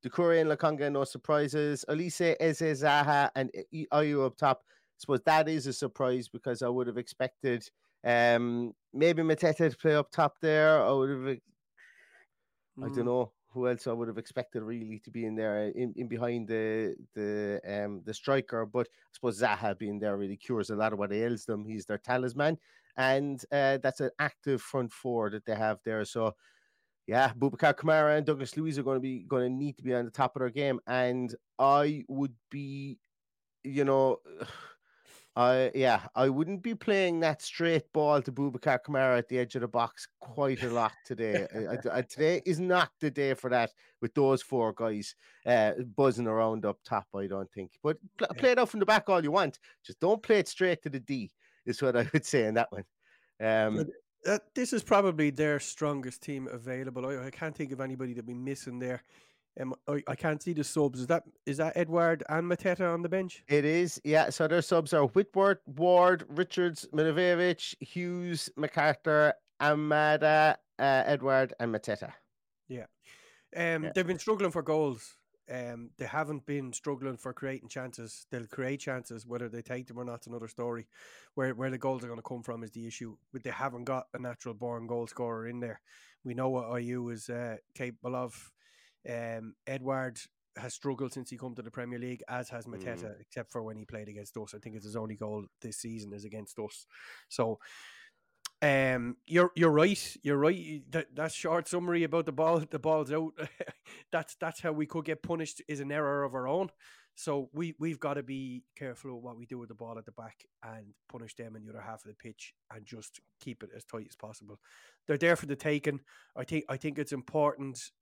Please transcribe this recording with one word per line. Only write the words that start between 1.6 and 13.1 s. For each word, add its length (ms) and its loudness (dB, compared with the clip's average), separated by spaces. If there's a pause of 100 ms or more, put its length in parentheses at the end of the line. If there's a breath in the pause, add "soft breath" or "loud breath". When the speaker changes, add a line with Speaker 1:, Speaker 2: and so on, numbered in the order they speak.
Speaker 1:
Olise, 500 0
Eze, 420 0
Zaha, 540 4
and 160 -2 (240)
I-, 180 -6
Ayew 320 4
up 120 -2
top. 320 2
I 300 -20
suppose 280 0
that 220 6
is 180 -2
a 60 -4
surprise 560 -2
because 340 -6
I 60 0
would 180 0
have 100 -4
expected, 720 -4 (360)
um, 680 4 (220)
maybe 280 4
Mateta 460 4
to 80 -2
play 200 4
up 160 0
top 280 2
there. 400 6
I 120 6
would 180 2
have, 160 -4 (1500 soft breath)
I 60 -6
don't 100 -4
Speaker 2:
Mm. 80 0
Speaker 1:
know 280 0 (220)